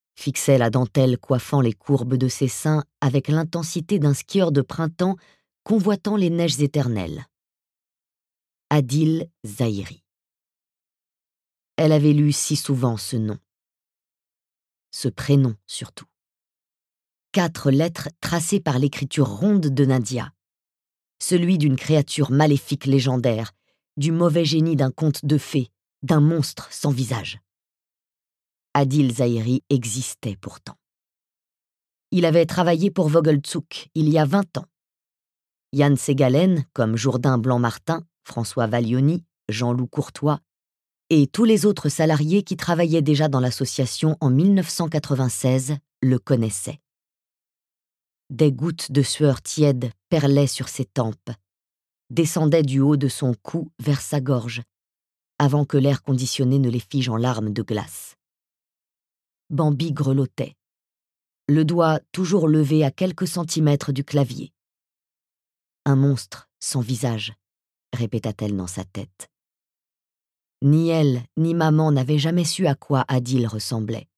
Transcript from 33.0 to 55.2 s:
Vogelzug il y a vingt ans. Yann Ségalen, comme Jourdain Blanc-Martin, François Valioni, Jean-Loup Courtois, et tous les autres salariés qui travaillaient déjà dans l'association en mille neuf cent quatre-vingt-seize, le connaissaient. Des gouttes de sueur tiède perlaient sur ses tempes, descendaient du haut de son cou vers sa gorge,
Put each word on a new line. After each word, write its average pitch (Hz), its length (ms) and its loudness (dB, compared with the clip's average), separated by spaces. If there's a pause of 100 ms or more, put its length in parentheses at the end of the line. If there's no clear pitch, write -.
Vogelzug 156 840 0
il 156 140 2
y 156 100 4
a 151 60 4
vingt 190 320 0
ans. - 100 -12 (1080)
Yann 143 240 4
Ségalen, 143 760 2
comme 113 220 0
Jourdain 127 440 0
Blanc-Martin, 123 640 -2 (180)
François 117 440 -4
Valioni, 127 580 0 (240)
Jean-Loup 120 380 -2
Courtois, - 520 -4 (720)
et 151 160 6
tous 226 200 0
les 220 200 4
autres 202 240 0
salariés 156 540 2
qui 185 140 -6
travaillaient 165 440 0
déjà 151 260 2
dans 135 120 0
l'association 131 800 -2
en 147 100 2
mille 165 240 4
neuf 185 160 0
cent 165 200 -4
quatre-vingt-seize, 131 880 -2 (240)
le 127 180 2
connaissaient. 113 600 -2 (1500)
Des 143 220 2
gouttes 160 400 -6
de 139 100 2
sueur 139 400 0
tiède 131 480 0 (200)
perlaient 143 380 2
sur - 200 -6
ses - 160 -8
tempes, 113 480 -6 (800)
descendaient 160 520 2
du 135 200 2
haut 143 160 4
de 139 100 0
son 123 340 -2
cou - 380 -8
vers 139 220 -2
sa - 180 -4
gorge, 120 420 -4 (800)